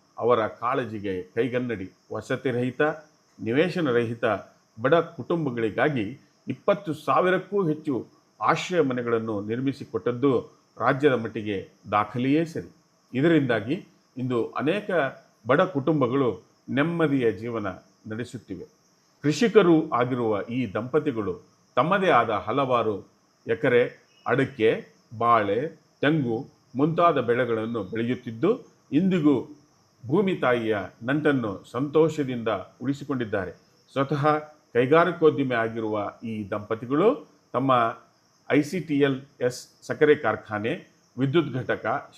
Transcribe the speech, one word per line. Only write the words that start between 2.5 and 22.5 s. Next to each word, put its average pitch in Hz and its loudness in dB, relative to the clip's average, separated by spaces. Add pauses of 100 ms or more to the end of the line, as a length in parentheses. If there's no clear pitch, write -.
ರಹಿತ, 123 -2 (600)
ನಿವೇಶನ 156 0
ರಹಿತ 117 0 (580)
ಬಡ 135 2
ಕುಟುಂಬಗಳಿಗಾಗಿ 131 -2 (280)
ಇಪ್ಪತ್ತು 196 -2
ಸಾವಿರಕ್ಕೂ 180 0
ಹೆಚ್ಚು 147 -4 (340)
ಆಶ್ರಯ 160 0
ಮನೆಗಳನ್ನು 117 -2
ನಿರ್ಮಿಸಿಕೊಟ್ಟದ್ದು 120 -2 (200)
ರಾಜ್ಯದ 131 4
ಮಟ್ಟಿಗೆ 107 -4 (220)
ದಾಖಲೆಯೇ 127 0
ಸರಿ. 135 -12 (380)
ಇದರಿಂದಾಗಿ 131 2 (320)
ಇಂದು 123 -2
ಅನೇಕ 190 -4 (580)
ಬಡ 139 4
ಕುಟುಂಬಗಳು 135 0 (240)
ನೆಮ್ಮದಿಯ 139 0
ಜೀವನ 107 -6 (400)
ನಡೆಸುತ್ತಿವೆ. 110 -10 (580)
ಕೃಷಿಕರು 170 6
ಆಗಿರುವ 120 0
ಈ 117 -4
ದಂಪತಿಗಳು 117 -2 (280)
ತಮ್ಮದೇ 185 2
ಆದ 117 4
ಹಲವಾರು 110 -2 (380)